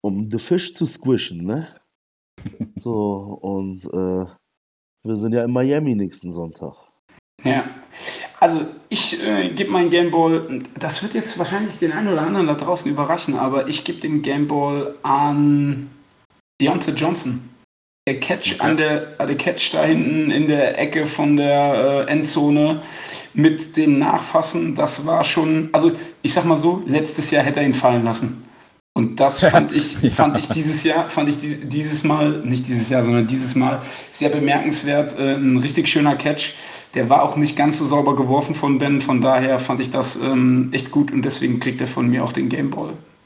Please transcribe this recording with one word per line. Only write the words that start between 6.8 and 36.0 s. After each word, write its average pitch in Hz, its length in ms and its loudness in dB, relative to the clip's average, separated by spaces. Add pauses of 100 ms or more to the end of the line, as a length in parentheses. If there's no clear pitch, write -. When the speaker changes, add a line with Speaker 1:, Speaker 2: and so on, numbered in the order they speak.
Speaker 3:
Ja. 131 220 0 (760)
Also, 165 260 2 (240)
ich, - 340 -2
äh, 98 260 0
geb 190 200 -4
meinen 175 220 4
Gameball, 165 680 2 (180)
das 160 240 -4
wird 214 100 -8
jetzt - 240 -4
wahrscheinlich 196 400 -4
den 165 140 0
einen 202 180 -2
oder 165 140 2
anderen 185 240 0
da 147 80 0
draußen 165 360 -2
überraschen, 147 440 -2
aber 135 320 0
ich 147 160 -4
geb - 180 -6
den 151 220 -2
Gameball 143 800 -2
an 143 880 2 (680)
Deontay 160 320 0
Johnson. 135 580 -4 (580)
Der 135 120 -2
Catch - 360 -2
Speaker 2:
Okay. - 60 -6
Speaker 3:
an 156 160 2
der, 151 420 -2
äh, - 80 -2
der 143 100 -2
Catch - 360 -2
da 156 100 2
hinten 156 480 2
in 151 160 2
der 147 320 2
Ecke 147 260 -2
von 147 320 2
der, 143 680 2
äh, - 40 -2
Endzone 151 680 2 (540)
mit 156 420 2
den 147 220 4
Nachfassen, 160 760 0
das 147 300 -2
war 170 180 2
schon, 160 480 0
also, 160 200 6 (320)
ich 151 100 0
sag - 120 2
mal 165 120 4
so, 175 300 2
letztes 151 420 0
Jahr 147 140 4
hätte 143 160 0
er 143 80 2
ihn 127 80 2
fallen 120 280 4
lassen. 117 400 -2 (520)
Und - 240 -2
das 135 220 4
Speaker 2:
<laughs> - 40 4
Speaker 3:
fand 151 260 4
ich, - 300 -2
Speaker 2:
Ja. 120 80 4
Speaker 3:
fand - 280 2
ich - 120 -2
dieses 156 340 0
Jahr, 160 280 0
fand 147 180 0
ich 147 80 -2
di-, 147 300 -8
dieses 151 360 -2
Mal, 151 400 2
nicht 127 240 -2
dieses 117 220 0
Jahr, 127 140 4
sondern 117 240 4
dieses 131 260 -2
Mal 123 300 0 (280)
sehr - 180 0
bemerkenswert, 147 880 0
äh, 135 160 0
ein 135 220 2
richtig 151 300 0
schöner 147 280 2